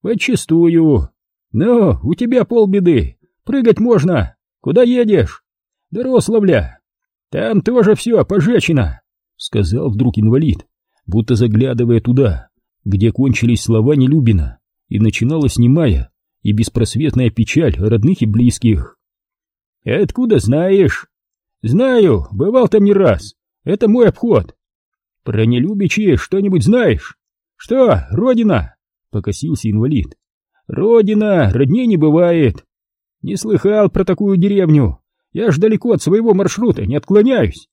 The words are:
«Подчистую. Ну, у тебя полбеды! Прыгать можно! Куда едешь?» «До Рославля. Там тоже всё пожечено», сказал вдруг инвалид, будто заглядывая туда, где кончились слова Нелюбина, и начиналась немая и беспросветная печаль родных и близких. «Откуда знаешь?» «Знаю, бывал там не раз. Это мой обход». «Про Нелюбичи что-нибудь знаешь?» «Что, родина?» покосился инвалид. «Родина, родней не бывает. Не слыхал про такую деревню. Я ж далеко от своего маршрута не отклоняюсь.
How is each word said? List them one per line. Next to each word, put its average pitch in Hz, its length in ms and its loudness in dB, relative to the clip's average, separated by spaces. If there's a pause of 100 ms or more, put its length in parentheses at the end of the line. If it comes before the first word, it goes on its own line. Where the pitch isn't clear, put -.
«Подчистую. 165 1040 0 (440)
Ну, 208 500 2
у 165 120 -4
тебя 240 300 -2
полбеды! 185 720 0 (260)
Прыгать 233 380 0
можно! 180 560 0 (240)
Куда 220 220 0
едешь?» 220 600 0 (480)
«До 214 120 -8
Рославля. 208 800 0 (500)
Там 208 320 -2
тоже 214 320 2
всё 220 300 0
пожечено», 165 760 -2 (360)
сказал 110 520 -4
вдруг 113 300 -2
инвалид, 120 480 0 (400)
будто 110 300 -2
заглядывая 117 640 0
туда, 123 500 -2 (340)
где 101 280 0
кончились 120 500 0
слова 113 340 2
Нелюбина, 120 600 0 (300)
и 107 120 -4
начиналась 127 560 0
немая 120 540 2 (320)
и 104 100 -2
беспросветная 117 760 -2
печаль 120 480 -2
родных 113 420 0
и 117 60 0
близких. 110 720 0 (880)
«Откуда 202 520 -2
знаешь?» 165 680 0 (560)
«Знаю, 180 680 0
бывал 202 380 0
там 208 160 2
не 202 80 2
раз. 180 440 0 (280)
Это 208 240 -2
мой 226 200 4
обход». 180 460 -2 (680)
«Про 110 240 -2
Нелюбичи 180 720 0
что-нибудь 190 480 -2
знаешь?» 190 520 0 (400)
«Что, 226 540 0
родина?» 208 640 0 (400)
покосился 107 560 -6
инвалид. 113 460 -2 (500)
«Родина, 208 840 0
родней 143 340 0
не 208 100 2
бывает. 156 680 0 (580)
Не 202 140 -8
слыхал 208 540 0
про 190 140 -2
такую 196 340 -2
деревню. 165 600 2 (340)
Я 196 200 -4
ж 135 60 -4
далеко 220 340 0
от 165 100 0
своего 214 320 0
маршрута 196 500 -2
не 120 120 -4
отклоняюсь. 208 760 0